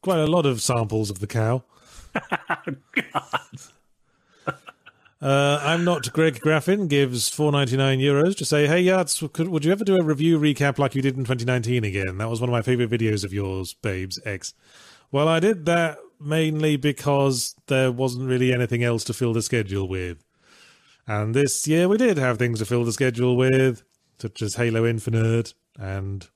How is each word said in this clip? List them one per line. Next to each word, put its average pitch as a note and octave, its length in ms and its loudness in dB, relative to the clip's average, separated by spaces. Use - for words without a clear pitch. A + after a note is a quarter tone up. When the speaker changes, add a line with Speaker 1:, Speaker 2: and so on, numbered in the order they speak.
Speaker 1:
quite F3+ 180 0
a D#3 60 2
lot D#3+ 200 2
of A#2+ 160 0
samples A2 480 0
of G2 80 -10
the G#2 80 -6
cow. A2+ 380 0
Speaker 2:
<laughs> - 0 -
God. - 1400 -6
Speaker 1:
Uh, C#3+ 440 2
I'm E3+ 180 0
not F3 300 0
Greg D#3 260 2
Graffin F3 480 0
gives C#3 420 0
four D3+ 220 0
ninety-nine C3+ 480 2
euros C#3+ 380 2
to D3 80 -8
say, D3 240 2
"Hey, E3+ 140 4
Yachts, F#3 380 2
could, E3 160 -2
would D#3 160 -2
you E3+ 80 4
ever G3+ 100 0
do G3 140 2
a F3 80 2
review D#3 340 2
recap C#3+ 400 2
like C#3 160 0
you C3+ 80 0
did C3 140 0
in C3+ 80 -4
twenty A#2+ 200 -2
nineteen B2 380 0
again? F#2+ 360 -4
That A2+ 120 -4
was A#2 100 -4
one B2 80 -2
of A#2+ 40 0
my A#2+ 100 0
favorite B2 260 0
videos A2 360 0
of F#2+ 80 -8
yours, F#2+ 420 -6
Babes F#2+ 500 -6
X." G2 300 -10
Well, C#3+ 160 0
I E3 140 2
did F3+ 260 0
that E3 320 0
mainly D#3 560 0
because C#3 800 0
there C3 240 2
wasn't B2+ 380 -4
really B2+ 240 2
anything A#2+ 320 0
else A#2 200 0
to A#2 80 -6
fill A#2 200 0
the A2 100 0
schedule G2 460 -2
with. F2+ 340 -8
And G#2+ 260 -2
this C#3 320 0
year E3 220 4
we G#3 80 4
did A3 200 4
have B2+ 220 0
things A#2 220 0
to A2 40 -2
fill A#2+ 200 0
the A#2 80 -2
schedule B2 440 0
with, C3 460 2
such - 200 -10
as G#2+ 140 -4
Halo A#2 320 2
Infinite A2+ 680 0
and G2 600 -8